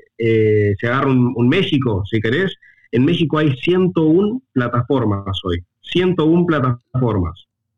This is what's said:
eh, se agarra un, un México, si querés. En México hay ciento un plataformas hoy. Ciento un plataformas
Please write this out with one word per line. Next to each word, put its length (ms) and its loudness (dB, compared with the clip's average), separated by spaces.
eh, 640 2
se 60 -2
agarra 240 0
un, 240 2
un 140 2
México, 600 0
si 120 -2
querés. 340 -2
En 120 2
México 340 0
hay 180 2
ciento 480 0
un 480 0
plataformas 920 -2
hoy. 220 -6
Ciento 440 -2
un 200 2
plataformas 880 -2